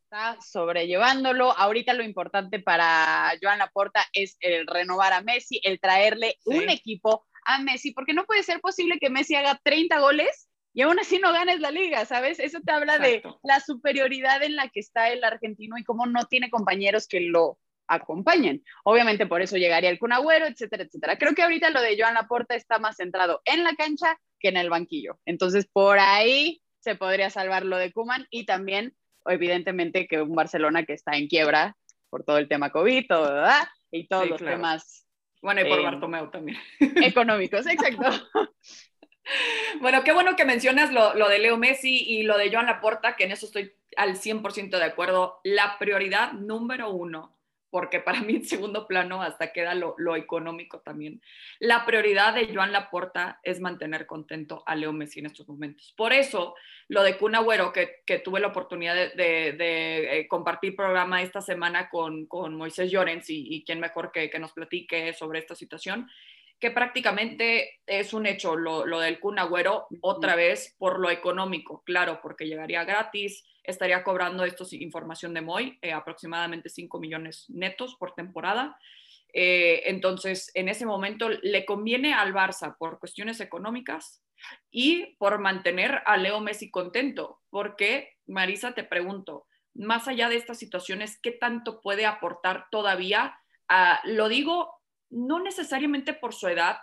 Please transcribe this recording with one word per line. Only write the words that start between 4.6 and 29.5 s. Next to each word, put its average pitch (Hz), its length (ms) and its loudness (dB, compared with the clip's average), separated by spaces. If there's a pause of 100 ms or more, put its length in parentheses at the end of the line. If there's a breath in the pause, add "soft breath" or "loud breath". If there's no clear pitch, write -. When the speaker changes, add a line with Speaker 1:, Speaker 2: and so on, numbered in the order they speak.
Speaker 1:
renovar 185 460 2
a 180 80 2
Messi, 240 420 -4
el 190 160 0
traerle 214 640 4
Speaker 2:
Sí. 254 160 -2
Speaker 1:
un 381 140 2
equipo 220 560 0 (180 soft breath)
a 262 140 2
Messi, 269 340 -4
porque 269 220 -4
no 359 100 0
puede 415 180 2
ser 339 180 -2
posible 349 380 0
que 277 120 0
Messi 285 240 0
haga 277 280 2
treinta 311 380 4
goles 302 480 4 (240)
y - 80 -2
aún 320 180 6
así 370 200 2
no 370 120 4
ganes 349 300 2
la 294 100 0
liga, 311 360 0
¿sabes? 262 320 -2
Eso 302 260 -4
te 330 80 2
habla 302 240 4
Speaker 2:
Exacto. 247 460 2
Speaker 1:
de 269 60 -4
la 277 120 6
superioridad 269 800 0
en 302 140 0
la 269 120 -2
que 208 120 -8
está 226 300 2
el 247 140 -2
argentino 220 520 -4
y 240 80 -10
cómo 240 220 -2
no 240 180 0
tiene 247 240 0
compañeros 196 580 2
que 180 140 -2
lo 170 380 2 (280)
acompañen. 185 800 2 (200 loud breath)
Obviamente 214 420 4
por 170 160 0
eso 190 160 -2
llegaría 175 320 4
el 180 80 0
Kun 233 160 0
Agüero, 311 320 4
etcétera, 214 380 -8
etcétera. - 340 -4
Creo 294 160 4
que 359 80 4
ahorita 339 260 4
lo 277 140 2
de 214 180 2
Joan 226 140 4
Laporta 240 400 -2
está 220 240 0
más 220 180 -2
centrado 180 480 0
en 311 180 2
la 330 120 2
cancha 311 440 0 (220)
que 196 80 2
en 190 80 2
el 175 140 0
banquillo. 170 560 -4
Entonces, 180 440 0
por 202 280 6
ahí 233 640 4 (180)
se 214 140 -4
podría 190 340 0
salvar 190 380 -2
lo 185 100 -2
de 185 160 -2
Koeman 247 380 -4
y 233 160 -8
también, 196 480 -2 (320)
evidentemente, 180 800 0